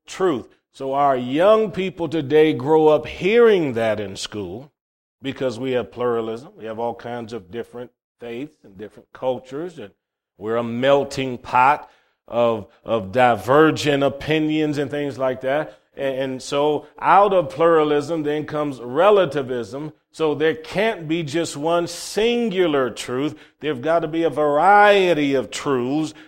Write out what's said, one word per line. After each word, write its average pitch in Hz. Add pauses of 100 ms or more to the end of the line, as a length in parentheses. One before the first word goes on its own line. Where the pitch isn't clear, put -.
truth. 160 (240)
So 135
our 139
young 175
people 180
today 156
grow 151
up 151
hearing 196
that 110
in 98
school 104 (480)
because 127
we 131
have 120
pluralism. 117
We 107
have 110
all 117
kinds 120
of 98
different 117 (280)
faiths 120
and 98
different 104
cultures, 135
and 101 (440)
we're 110
a 120
melting 131
pot 131 (380)
of, 117 (160)
of 98
divergent 135
opinions 151
and 135
things 143
like 131
that. 143 (160)
And, 135
and 131
so 147 (120)
out 190
of 170
pluralism 156
then 147
comes 147
relativism. 139 (180)
So 156
there 151
can't 185
be 165
just 156
one 165
singular 185
truth. 131 (220)
There've 139
got 160
to 165
be 165
a 160
variety 160
of 120
truths 143 (120)